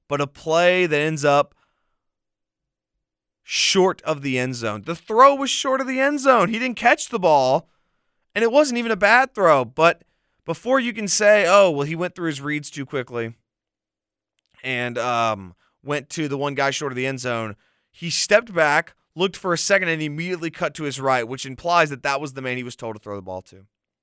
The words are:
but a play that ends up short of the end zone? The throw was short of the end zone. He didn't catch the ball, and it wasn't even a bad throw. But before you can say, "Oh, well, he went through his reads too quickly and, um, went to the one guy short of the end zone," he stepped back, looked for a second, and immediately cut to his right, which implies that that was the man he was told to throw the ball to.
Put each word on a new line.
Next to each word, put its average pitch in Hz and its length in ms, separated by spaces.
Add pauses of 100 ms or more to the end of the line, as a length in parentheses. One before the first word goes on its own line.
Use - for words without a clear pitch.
but 143 120
a 143 60
play 175 600
that 147 120
ends 151 240
up 143 300 (1900)
short - 580
of 147 220
the 131 160
end 127 160
zone? 107 280
The 165 120
throw 262 400
was 269 160
short 262 280
of 262 60
the 262 140
end 285 200
zone. 247 300
He 226 80
didn't 247 200
catch - 320
the 226 100
ball, 147 500 (640)
and 208 80
it 226 100
wasn't 262 280
even 233 120
a 214 40
bad 226 400
throw. 160 280
But 160 400 (400)
before 240 360
you 240 120
can 208 160
say, 208 400
"Oh, 190 220
well, 143 160
he 160 100
went 170 200
through 170 140
his 135 120
reads 147 300
too 139 160
quickly 120 480 (1300)
and, 123 340
um, 113 560 (300)
went 143 260
to 156 180
the 139 100
one 143 180
guy 139 160
short 139 200
of 123 40
the 127 100
end 135 140
zone," 113 360 (440)
he 170 100
stepped 220 440
back, 160 420 (180)
looked 185 220
for 185 160
a 170 60
second, 190 320
and 160 120
immediately 160 480
cut 156 260
to 156 80
his 135 180
right, 127 260
which 131 180
implies 160 440
that 135 140
that 139 180
was 143 100
the 131 100
man 127 140
he 127 80
was 120 140
told 113 180
to 104 60
throw 101 160
the 98 40
ball 92 200
to. 95 240 (380)